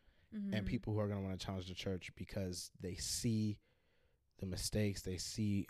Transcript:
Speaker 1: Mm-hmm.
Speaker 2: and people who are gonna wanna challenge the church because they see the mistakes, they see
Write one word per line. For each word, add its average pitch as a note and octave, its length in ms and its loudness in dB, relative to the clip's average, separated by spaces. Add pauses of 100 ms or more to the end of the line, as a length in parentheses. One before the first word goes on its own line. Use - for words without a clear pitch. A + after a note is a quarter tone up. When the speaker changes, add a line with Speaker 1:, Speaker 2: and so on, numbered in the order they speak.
(360)
Speaker 1:
Mm-hmm. G3+ 180 -2
Speaker 2:
and G2 140 2
people A2 260 2
who G#2 60 2
are G#2 80 2
gonna G2+ 140 0
wanna F#2+ 160 0
challenge F#2+ 320 -4
the F#2 40 -6
church F#2 420 -4
because F#2 540 -4 (100)
they F#2 160 -4
see G#2+ 640 2 (800)
the G2 60 -6
mistakes, G2+ 560 2
they F#2 160 -2
see G2+ 520 2